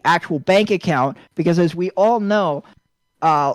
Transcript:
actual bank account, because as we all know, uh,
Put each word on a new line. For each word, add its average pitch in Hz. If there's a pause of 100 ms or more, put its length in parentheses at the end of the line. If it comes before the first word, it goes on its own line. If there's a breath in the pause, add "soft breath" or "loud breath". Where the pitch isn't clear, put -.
actual 165
bank 208
account, 143 (180 loud breath)
because 170
as 170
we 175
all 220
know, 202 (580 soft breath)
uh, 147